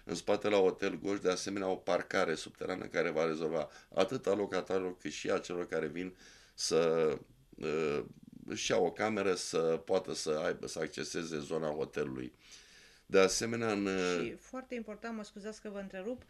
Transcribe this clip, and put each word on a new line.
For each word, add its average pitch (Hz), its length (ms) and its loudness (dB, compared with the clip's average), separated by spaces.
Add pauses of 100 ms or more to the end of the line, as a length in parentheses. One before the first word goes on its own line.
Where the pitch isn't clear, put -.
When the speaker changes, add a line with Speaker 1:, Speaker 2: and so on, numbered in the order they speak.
Speaker 1:
în 87 100 -6
spate 101 340 0
la 104 80 6
Hotel 92 460 4
Goș, 98 180 -2
de 92 100 2
asemenea, 98 380 -2
o 95 80 2
parcare 87 580 0
subterană - 500 -6
care 85 260 0
va 80 160 2
rezolva 80 420 0 (260)
atât - 320 2
a 95 80 4
locatarilor 95 640 0
cât - 160 -10
și - 180 -4
a 95 80 4
celor 87 280 -4
care 80 200 -2
vin 87 300 -6 (380)
să, 80 640 4 (400)
uh, 76 480 0 (460)
își - 200 -4
ia 120 60 4
o 90 140 4
cameră 98 440 0
să - 240 -2 (260)
poată 92 300 0
să 78 300 -2
aibă, 87 220 -4
să - 120 -8
acceseze 80 600 -6
zona 78 300 -4
hotelului. 71 640 -4 (760)
De 95 120 4
asemenea, 113 540 4
în, 101 160 2 (340)
Speaker 2:
Și 117 180 -4
foarte 254 340 -12
important, 220 420 -10
mă 214 80 -10
scuzați 214 360 -14
că 214 80 -12
vă 202 100 -10
întrerup, 196 520 -8